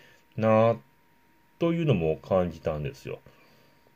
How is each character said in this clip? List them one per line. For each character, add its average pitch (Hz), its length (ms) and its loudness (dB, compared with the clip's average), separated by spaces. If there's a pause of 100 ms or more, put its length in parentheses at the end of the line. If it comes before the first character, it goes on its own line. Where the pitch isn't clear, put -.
(360)
な 110 400 2 (840)
と 170 120 0
い 170 120 -2
う - 20 -2
の 139 80 2
も 80 240 0
感 90 340 -2
じ 80 80 -18
た 78 180 -6
ん 73 60 -8
で 69 100 -8
す - 140 -20
よ。 - 120 -12 (760)